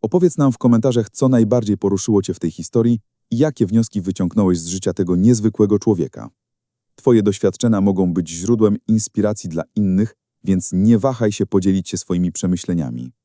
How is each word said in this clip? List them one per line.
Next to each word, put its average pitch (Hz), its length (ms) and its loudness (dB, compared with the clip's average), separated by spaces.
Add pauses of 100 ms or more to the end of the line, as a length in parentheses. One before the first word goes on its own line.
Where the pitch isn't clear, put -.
Opowiedz 170 340 2
nam 139 160 2
w - 60 -6
komentarzach, 120 520 2
co - 180 0
najbardziej 113 500 2
poruszyło 98 440 0
Cię 92 120 -6
w - 40 -12
tej 85 120 -4
historii 117 480 0 (320)
i 117 80 -4
jakie 143 280 0
wnioski 107 340 0
wyciągnąłeś 92 580 0
z 82 80 -8
życia 92 260 -4
tego 90 240 0
niezwykłego 104 640 2
człowieka. 80 520 -4 (640)
Twoje 117 280 2
doświadczenia 101 580 0
mogą 95 320 0
być 82 160 -4
źródłem 104 480 0 (100)
inspiracji 107 600 -2
dla 80 140 -6 (120)
innych, 101 400 0 (300)
więc 92 280 -2
nie 107 260 4
wahaj 117 340 0
się 101 140 -2
podzielić 95 420 0
się - 100 -8
swoimi 87 340 -2
przemyśleniami. 85 800 -4 (120)